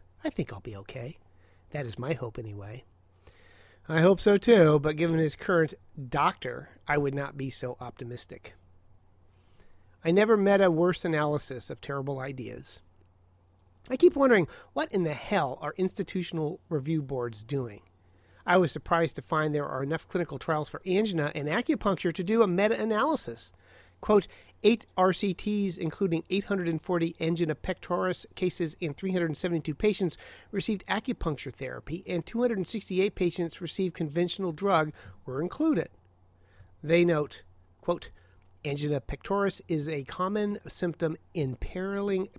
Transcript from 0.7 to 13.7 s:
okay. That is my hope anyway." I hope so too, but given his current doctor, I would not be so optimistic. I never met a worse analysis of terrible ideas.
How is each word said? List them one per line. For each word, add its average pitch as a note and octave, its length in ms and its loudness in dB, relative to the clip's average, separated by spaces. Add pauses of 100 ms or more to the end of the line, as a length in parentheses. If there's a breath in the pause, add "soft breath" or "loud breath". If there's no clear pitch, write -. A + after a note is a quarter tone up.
okay. A#2+ 420 -12 (520 soft breath)
That D3 160 -8
is A2+ 140 -10
my C#3 140 -4
hope A#2 240 -8
anyway." G#2+ 460 -14 (1040 soft breath)
I D#3+ 140 2
hope F#3 180 8
so G3+ 180 6
too, E3+ 420 8
but D3+ 180 -2
given E3 220 2
his D#3 180 2
current E3 360 2 (360)
doctor, C#3+ 600 -2 (180)
I D3 100 2
would C#3+ 160 0
not C#3 240 -6
be C3+ 120 -6
so B2 300 -6
optimistic. - 760 -12 (1500 soft breath)
I E3 80 2
never G#3+ 240 6
met G3 260 6
a F3+ 100 6
worse E3+ 340 2
analysis D3 640 -2
of C#3+ 100 -10
terrible C#3 400 -6
ideas. C3 600 -12 (1080)